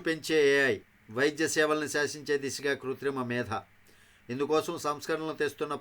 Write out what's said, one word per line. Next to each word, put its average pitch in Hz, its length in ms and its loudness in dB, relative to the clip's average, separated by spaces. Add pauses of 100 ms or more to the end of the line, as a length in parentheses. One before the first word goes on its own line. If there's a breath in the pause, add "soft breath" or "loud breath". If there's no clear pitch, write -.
పెంచే 160 320 2 (160)
ఏఐ, 135 200 4 (420)
వైద్య 147 280 2 (120)
సేవలను 151 400 2
శాసించే 147 380 -2 (120)
దిశగా 139 340 -2
కృత్రిమ 131 420 -4 (100)
మేధ. 120 180 -2 (840 soft breath)
ఇందుకోసం 151 420 0 (120)
సంస్కరణలు 156 540 -4
తెస్తున్న 147 400 -2